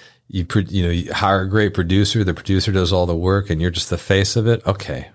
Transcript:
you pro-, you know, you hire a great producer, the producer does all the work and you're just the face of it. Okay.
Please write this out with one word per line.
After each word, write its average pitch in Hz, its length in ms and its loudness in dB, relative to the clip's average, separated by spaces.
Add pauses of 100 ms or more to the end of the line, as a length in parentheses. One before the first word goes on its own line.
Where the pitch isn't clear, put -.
(280)
you 92 160 -4
pro-, 101 200 0
you 90 200 -2
know, 87 60 0
you 87 240 -2
hire 98 280 2
a 95 80 -4
great 104 260 2
producer, 98 480 2
the 90 100 0
producer 98 380 0
does 92 200 2
all 90 140 2
the 87 100 0
work 95 360 0
and 80 100 0
you're 90 80 0
just - 220 -6
the 87 60 -4
face 95 380 0
of 113 120 2
it. 117 180 0
Okay. - 500 -4